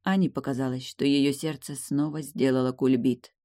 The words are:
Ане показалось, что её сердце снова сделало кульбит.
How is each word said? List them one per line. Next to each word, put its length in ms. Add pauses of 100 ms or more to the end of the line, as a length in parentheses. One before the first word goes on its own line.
Ане 260
показалось, 560
что 180
её 280
сердце 440
снова 460
сделало 500
кульбит. 600 (100)